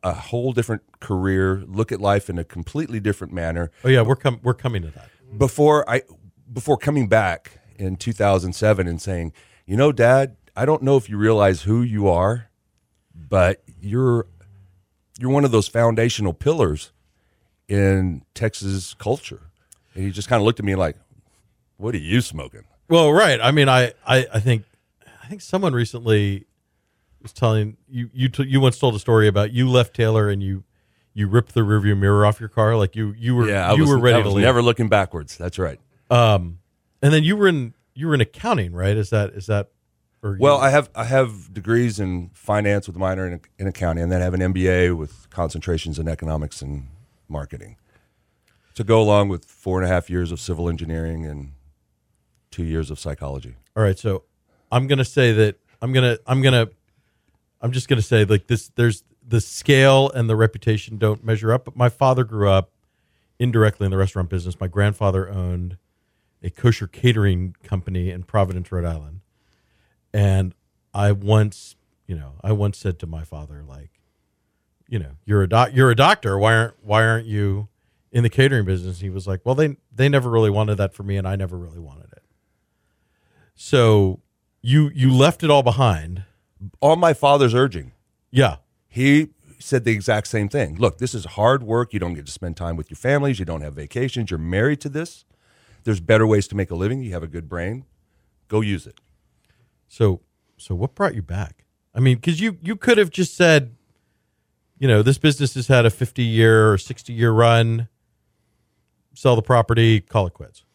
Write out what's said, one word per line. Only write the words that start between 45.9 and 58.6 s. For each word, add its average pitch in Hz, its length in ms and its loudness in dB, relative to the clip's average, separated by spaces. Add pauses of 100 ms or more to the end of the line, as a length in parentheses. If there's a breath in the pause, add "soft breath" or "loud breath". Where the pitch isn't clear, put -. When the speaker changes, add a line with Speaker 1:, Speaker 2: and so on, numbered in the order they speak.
Speaker 1:
in 80 100 -6
economics 78 520 -8
and 69 260 -12 (420)
marketing 67 480 -14 (960)
to 120 80 -8
go 113 180 4
along 104 280 4
with 87 160 -8
four - 360 -6
and 90 80 -2
a 92 40 2
half 87 160 -2
years 87 240 -4
of 82 80 -12
civil 85 260 -6
engineering 80 580 -8
and 71 280 -14 (960)
two 90 140 -8
years 80 260 -6
of 76 80 -12
psychology. 69 560 -12 (220)
Speaker 2:
All 110 60 2
right, 95 140 2
so 98 260 -6 (500)
I'm 131 140 0
gonna 135 180 2
say 127 260 2
that 107 260 2 (240)
I'm 127 120 -4
gonna, 123 240 2 (100)
I'm 131 140 0
gonna, 127 260 4 (920)
I'm 120 100 -4
just 127 160 -4
gonna 120 140 0
say, 107 240 2
like, 101 220 0
this, - 280 -4